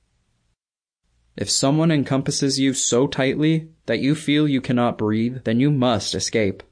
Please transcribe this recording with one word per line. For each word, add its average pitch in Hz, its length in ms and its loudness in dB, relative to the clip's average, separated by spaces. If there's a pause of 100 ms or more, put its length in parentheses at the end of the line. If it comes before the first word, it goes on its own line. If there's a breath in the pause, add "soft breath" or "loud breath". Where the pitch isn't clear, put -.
(1400)
If - 140 -8
someone 156 400 2
encompasses 139 720 0
you 135 160 0
so 127 320 0
tightly 156 640 0 (180)
that 113 140 -2
you 139 120 0
feel 151 340 0
you 135 140 0
cannot 120 380 0
breathe, 113 460 -2
then 113 140 0
you 143 120 4
must 123 420 0
escape. 95 480 -2 (100)